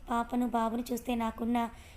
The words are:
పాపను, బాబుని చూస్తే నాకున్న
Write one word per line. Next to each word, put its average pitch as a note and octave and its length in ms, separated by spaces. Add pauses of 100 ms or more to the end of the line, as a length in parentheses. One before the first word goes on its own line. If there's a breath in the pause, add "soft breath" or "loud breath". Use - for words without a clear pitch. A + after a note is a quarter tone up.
పాపను, A#3+ 380
బాబుని A3+ 360 (100)
చూస్తే A#3+ 220
నాకున్న A#3 540 (280 loud breath)